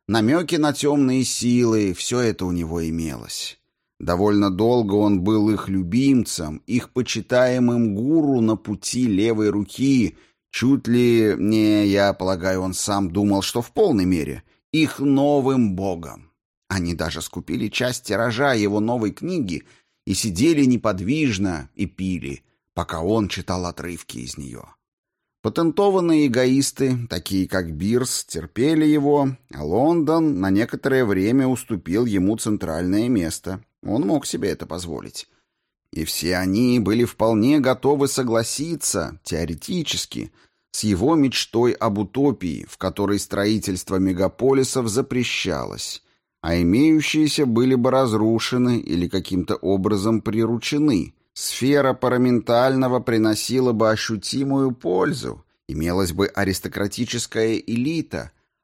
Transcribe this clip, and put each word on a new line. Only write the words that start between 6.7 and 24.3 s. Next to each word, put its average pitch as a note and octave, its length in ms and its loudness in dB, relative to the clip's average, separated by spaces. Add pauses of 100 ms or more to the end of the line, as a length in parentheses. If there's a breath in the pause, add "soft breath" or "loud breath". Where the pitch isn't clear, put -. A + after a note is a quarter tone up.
почитаемым A#2+ 1080 2
гуру C#3 460 2
на A2 160 4
пути A2+ 480 -4
левой G#2+ 460 2
руки, A#2 680 2 (320 soft breath)
чуть C3 380 0
ли A#2 500 4
не, G#2+ 480 4
я G2 280 4
полагаю, F#2 480 -2
он F#2 120 -4
сам G2+ 380 -2
думал, G2+ 320 2
что - 180 -4
в - 100 -10
полной C#3+ 340 2
мере, D2+ 360 -2 (300)
их D#3 280 0
новым C3+ 760 2
богом. E2+ 560 -8 (380)
Они F2 240 -2
даже D#2+ 280 -6
скупили E2 460 -6
часть B2 380 -4
тиража A#2 480 0
его G#2 260 2
новой A2 320 0
книги C#3+ 520 -6 (420 soft breath)
и - 80 -2
сидели B2 520 2
неподвижно G2+ 1120 0
и G2 100 -4
пили, F2+ 580 -6 (300)
пока E2+ 280 -6
он G#2 260 0
читал F2+ 380 -6
отрывки E2+ 540 -12
из A#1+ 180 -12